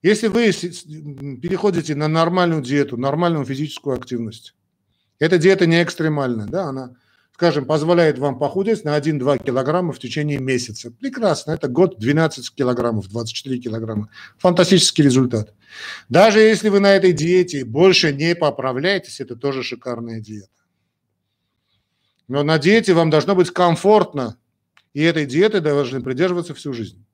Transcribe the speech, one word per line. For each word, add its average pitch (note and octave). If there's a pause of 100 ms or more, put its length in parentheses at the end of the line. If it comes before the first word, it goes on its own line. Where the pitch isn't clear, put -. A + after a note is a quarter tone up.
Если G#3
вы G#3+
с-, -
с-, -
м, C#3+
переходите E3+
на D3+
нормальную E3
диету, C3+
нормальную D3+
физическую C3+
активность, A#2 (640)
эта E3+
диета F#3
не E3
экстремальная, C#3
да, F3+
она, C3 (380)
скажем, D3
позволяет D#3
вам C3+
похудеть F#3+
на D3+
один-два C#3+
килограмма C#3+
в -
течение C#3+
месяца. B2
Прекрасно, A3
это D#3
год C#3
двенадцать C#3+
килограммов, A#2+
двадцать A#2
четыре C3
килограмма. A2+ (300)
Фантастический F3
результат. B2 (540)
Даже G3
если G#3+
вы G3+
на G3
этой F#3
диете E3
больше D#3+
не E3
поправляетесь, D3
это B2
тоже C3+
шикарная A#2
диета. G#2+ (1800)
Но C#3
на D#3+
диете F#3+
вам D#3+
должно D#3+
быть F3
комфортно, F3 (560)
и C#3+
этой D#3+
диеты F#3+
должны C#3
придерживаться E3
всю -
жизнь. A2